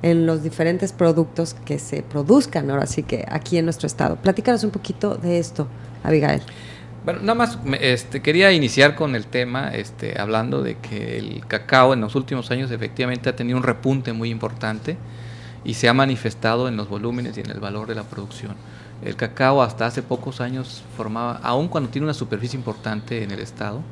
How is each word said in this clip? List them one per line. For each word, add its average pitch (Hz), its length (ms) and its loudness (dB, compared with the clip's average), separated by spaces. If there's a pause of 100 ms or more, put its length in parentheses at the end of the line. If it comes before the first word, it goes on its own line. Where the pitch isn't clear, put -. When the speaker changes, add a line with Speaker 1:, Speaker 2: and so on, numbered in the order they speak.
Speaker 1:
en 165 220 6
los 160 160 4
diferentes 170 520 0
productos 165 600 4
que - 240 -6
se 147 240 -6
produzcan 147 720 4
ahora 139 160 2
sí 147 160 -2
que - 260 -4
aquí 170 300 0
en 165 60 4
nuestro 165 200 -2
estado. 151 300 0
Platícanos 220 480 2
un 208 80 0
poquito - 420 -2
de 175 240 0
esto, 160 300 -2 (340)
Abigail. 147 400 4 (640)
Speaker 2:
Bueno, 175 140 -2
nada 208 160 2
más, 233 280 0
me, 135 140 0 (160)
este, 123 260 -2
quería 180 320 8
iniciar 143 440 6
con 147 200 0
el 107 120 -4
tema, 123 480 -2
este, - 440 -6
hablando 113 440 0
de 113 160 -4
que 113 400 -6
el 113 260 -8
cacao 127 480 6
en 123 80 2
los 107 140 -2
últimos 131 340 -2
años 127 220 -2
efectivamente 120 580 -2
ha 123 60 -2
tenido 123 240 0
un 123 40 -2
repunte 127 480 0
muy 113 200 -2
importante 113 680 -4 (680)
y 113 120 -4
se 120 120 4
ha 117 60 8
manifestado 123 760 2
en 117 100 -4
los 101 120 -6
volúmenes 117 480 -4
y 101 40 -8
en - 100 -8
el 104 80 -8
valor 104 280 -6
de 113 60 -4
la 107 80 -6
producción. 104 540 -10 (500)
El 104 100 -6
cacao 131 460 2
hasta 117 240 0
hace 123 160 -2
pocos 131 400 -6
años 127 420 -8 (140)
formaba, 117 460 -4
aun 127 240 2
cuando 139 240 -2
tiene 143 140 -2
una 151 100 -2
superficie 117 420 -4
importante 113 640 -6
en 101 80 -6
el 98 100 -8
estado 107 420 -8 (100)